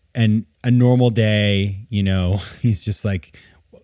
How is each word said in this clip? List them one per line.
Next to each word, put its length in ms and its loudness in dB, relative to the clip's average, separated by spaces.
And 300 2
a 80 0
normal 380 4
day, 680 0
you 140 -2
know, 340 0
<laughs> 120 -20
he's 220 -2
just 200 -8
like, 340 -8